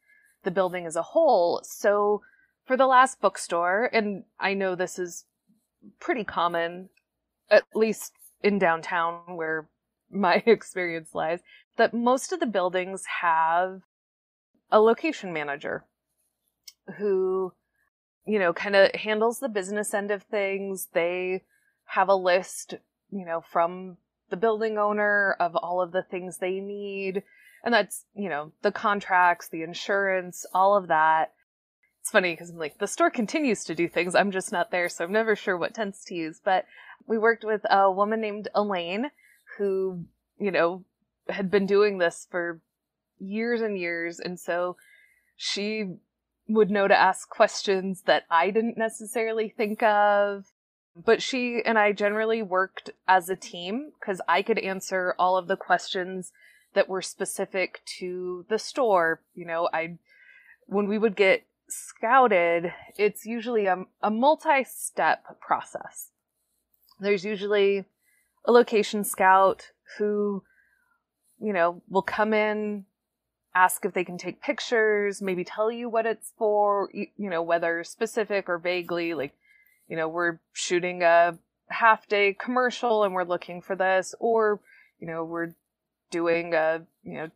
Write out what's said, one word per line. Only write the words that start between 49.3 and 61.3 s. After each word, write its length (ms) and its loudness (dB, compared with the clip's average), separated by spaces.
think 340 -4
of. 720 2
But 280 2
she 420 -2
and 140 2
I 140 4
generally 500 0
worked 480 -4
as 220 4
a 80 -4
team 640 -10
'cause 260 -6
I 160 2
could 160 0
answer 600 -4
all 180 2
of 100 -4
the 100 -2
questions 760 -4
that 160 2
were 140 -6
specific 800 -6
to 500 -8
the 100 0
store. 640 2
You 120 -12
know, 260 -2
I, 260 -4
when 220 -2
we 100 0
would 180 0
get 280 4